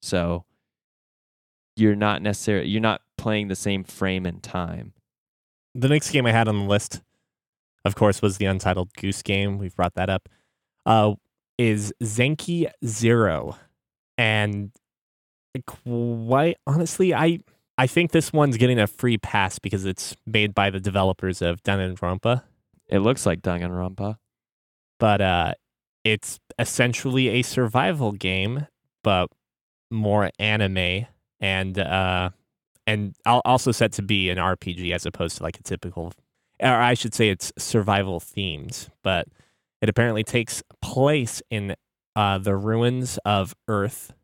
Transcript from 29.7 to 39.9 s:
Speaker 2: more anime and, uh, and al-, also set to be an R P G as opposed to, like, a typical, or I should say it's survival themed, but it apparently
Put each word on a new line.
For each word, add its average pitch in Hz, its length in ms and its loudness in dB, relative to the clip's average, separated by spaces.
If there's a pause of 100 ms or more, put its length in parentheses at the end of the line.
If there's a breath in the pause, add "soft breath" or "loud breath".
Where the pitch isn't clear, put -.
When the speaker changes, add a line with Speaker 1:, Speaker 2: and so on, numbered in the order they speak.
Speaker 2:
more 104 480 2
anime 98 680 0 (360)
and, 95 380 -2
uh, 92 520 0 (560)
and 104 380 -2
al-, 123 200 4
also 127 280 2
set 113 220 2
to - 80 -6
be 98 280 0
an 90 80 -2
R 92 160 2
P 90 180 -8
G 87 200 -6
as 87 120 -4
opposed 85 340 -6
to, - 40 -12
like, 82 160 -6
a - 60 -20
typical, 87 480 -8 (500)
or 123 60 4
I 123 260 4
should 117 180 -6
say 110 160 2
it's - 300 -4
survival 98 600 0
themed, - 680 -10 (140)
but 90 240 0 (560)
it 110 60 2
apparently 113 340 0